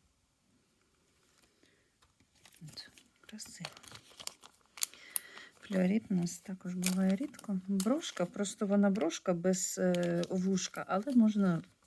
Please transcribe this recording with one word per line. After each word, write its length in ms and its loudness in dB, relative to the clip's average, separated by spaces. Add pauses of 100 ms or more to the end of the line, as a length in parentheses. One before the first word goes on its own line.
(2500)
От, 280 -14 (320)
красиво. 480 -14 (1900)
Флюорит 480 2
у 60 2
нас 240 -2
також 340 -10
буває 420 2
рідко. 520 -6
Брошка, 580 -2
просто 420 -6
вона 220 4
брошка 440 0
без, 440 0
е, 520 2
вушка, 580 -2
але 280 0
можна, 480 4 (240)